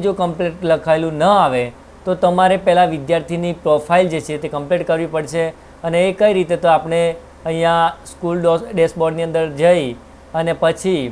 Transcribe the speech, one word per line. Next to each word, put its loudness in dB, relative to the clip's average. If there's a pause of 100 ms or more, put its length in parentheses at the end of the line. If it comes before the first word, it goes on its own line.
જો 0
કમ્પ્લીટ -4
લખાયેલું 0
ન 2
આવે 2 (440)
તો -2
તમારે 4 (120)
પહેલાં 4
વિદ્યાર્થીની -4
પ્રોફાઇલ 2
જે -2
છે -4
તે -8
કમ્પ્લીટ -2
કરવી -2
પડશે -4 (460)
અને 0
એ -2
કઈ 6
રીતે, 0
તો 4
આપણે 0 (480)
અહીંયા 2 (220)
સ્કૂલ -4
ડો-, 0
ડેશબોર્ડની 0
અંદર -2 (160)
જઈ 4 (540)
અને -2 (100)
પછી 0